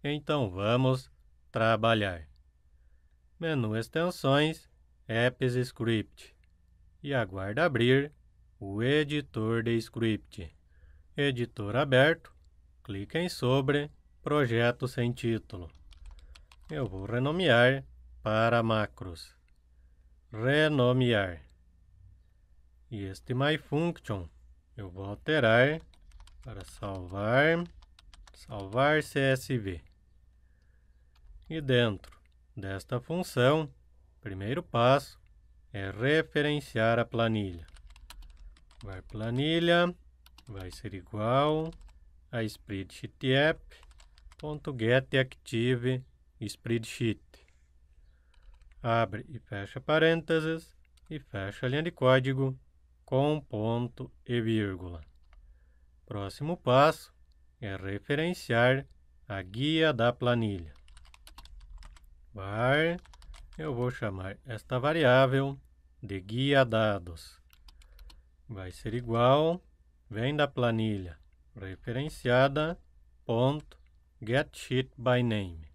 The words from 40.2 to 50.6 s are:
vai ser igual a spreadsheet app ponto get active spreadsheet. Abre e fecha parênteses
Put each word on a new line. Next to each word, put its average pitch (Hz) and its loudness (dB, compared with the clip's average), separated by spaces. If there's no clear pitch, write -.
vai 95 -12
ser 95 -12
igual 131 -2
a 117 -4
spreadsheet 107 -6
app 151 2
ponto 151 -10
get 123 2
active 127 0
spreadsheet. 113 -4
Abre 113 0
e 123 -14
fecha 101 -10
parênteses 160 0